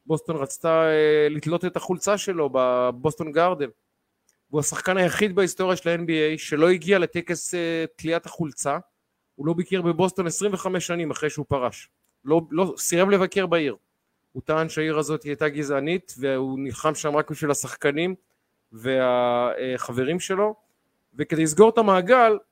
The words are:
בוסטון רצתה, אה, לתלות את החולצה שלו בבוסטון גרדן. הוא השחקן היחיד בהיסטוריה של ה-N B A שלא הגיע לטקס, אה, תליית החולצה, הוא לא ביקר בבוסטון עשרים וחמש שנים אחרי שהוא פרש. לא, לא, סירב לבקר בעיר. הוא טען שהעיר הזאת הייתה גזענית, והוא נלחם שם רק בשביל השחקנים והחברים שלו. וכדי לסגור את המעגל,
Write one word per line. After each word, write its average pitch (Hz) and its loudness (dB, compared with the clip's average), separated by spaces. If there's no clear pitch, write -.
בוסטון 160 -2
רצתה, 160 0
אה, 151 4
לתלות 156 -4
את 175 -4
החולצה 190 -2
שלו 165 -2
בבוסטון 127 0
גרדן. 160 0
הוא 147 -2
השחקן 185 -2
היחיד 185 0
בהיסטוריה 185 0
של 170 -4
ה-N 170 0
B 170 -4
A 156 0
שלא 156 2
הגיע 185 2
לטקס, 170 -4
אה, 165 -2
תליית 165 -4
החולצה, 147 -6
הוא 143 -8
לא 170 0
ביקר 180 -2
בבוסטון 175 0
עשרים 190 -2
וחמש 185 -4
שנים 170 -4
אחרי 147 -4
שהוא 143 -8
פרש. 123 -4
לא, 156 4
לא, 160 0
סירב 185 2
לבקר 190 2
בעיר. 160 0
הוא 127 -12
טען 156 0
שהעיר 156 -2
הזאת 151 -4
הייתה 147 -2
גזענית, 147 -4
והוא 131 -2
נלחם 139 -4
שם 147 -4
רק 151 0
בשביל 147 -4
השחקנים 151 -2
והחברים 123 0
שלו. 208 -2
וכדי 151 -2
לסגור 165 6
את 220 2
המעגל, 214 6